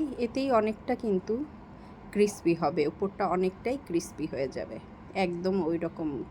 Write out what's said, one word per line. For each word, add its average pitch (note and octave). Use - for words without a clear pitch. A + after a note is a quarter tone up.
এতেই C4
অনেকটা A3
কিন্তু G#3+
ক্রিসপি G3+
হবে, D#3+
উপরটা G3
অনেকটাই F#3
ক্রিসপি E3
হয়ে C3+
যাবে, A2
একদম F#3
ওই E3
রকম E3